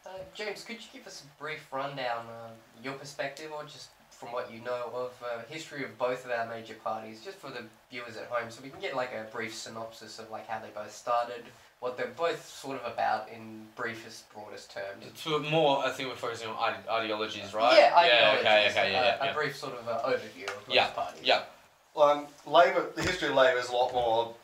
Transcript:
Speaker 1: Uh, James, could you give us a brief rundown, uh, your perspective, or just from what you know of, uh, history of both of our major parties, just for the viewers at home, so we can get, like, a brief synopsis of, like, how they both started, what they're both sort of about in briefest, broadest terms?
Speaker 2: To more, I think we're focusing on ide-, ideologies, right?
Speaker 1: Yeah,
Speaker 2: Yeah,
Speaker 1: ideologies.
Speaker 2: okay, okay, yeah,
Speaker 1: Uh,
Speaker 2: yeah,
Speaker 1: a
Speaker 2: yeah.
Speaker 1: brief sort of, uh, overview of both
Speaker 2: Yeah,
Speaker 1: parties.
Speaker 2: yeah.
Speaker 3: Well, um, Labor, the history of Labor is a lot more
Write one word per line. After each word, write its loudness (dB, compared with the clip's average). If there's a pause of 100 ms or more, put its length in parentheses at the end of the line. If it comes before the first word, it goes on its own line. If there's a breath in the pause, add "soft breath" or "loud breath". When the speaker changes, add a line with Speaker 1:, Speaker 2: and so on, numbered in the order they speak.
Speaker 1:
Uh, -14 (260)
James, -8
could -12
you -18
give -20
us -16
a -20 (120)
brief -10
rundown, -6
uh, -14 (340)
your -8
perspective, -10
or -8
just -18 (220)
from -14
what -6
you -14
know -4 (100)
of, -6 (100)
uh, -6
history -10
of -14
both -2
of -8
our -2
major -10 (100)
parties, -8
just -14
for -14
the -10 (260)
viewers -10
at -10
home, -4
so -16
we -12
can -16
get, -4
like, -4
a -6
brief -8
synopsis -12
of, -14
like, -12
how -6
they -12
both -12
started, -2 (360 soft breath)
what -6
they're -2
both -4
sort -10
of -6
about 0
in -14
briefest, -10
broadest -16
terms? -10 (200)
Speaker 2:
To 0
more, 4
I 2
think -6
we're -8
focusing -6
on -6
ide-, -2
ideologies, -2
right? 8
Speaker 1:
Yeah, 12
Speaker 2:
Yeah, 8
Speaker 1:
ideologies. 8
Speaker 2:
okay, 8
okay, 2
yeah, 2
Speaker 1:
Uh, 4
Speaker 2:
yeah, 4
Speaker 1:
a 0
Speaker 2:
yeah. 0
Speaker 1:
brief -2
sort -8
of, -10
uh, -2
overview -2
of -10
both -4
Speaker 2:
Yeah, 6
Speaker 1:
parties. -6
Speaker 2:
yeah. 4 (500)
Speaker 3:
Well, 8
um, 2 (180)
Labor, 6
the -2
history 0
of 0
Labor 8
is -2
a -2
lot 4
more 2